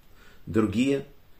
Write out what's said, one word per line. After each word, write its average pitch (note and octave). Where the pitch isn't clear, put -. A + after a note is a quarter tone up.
другие A#2+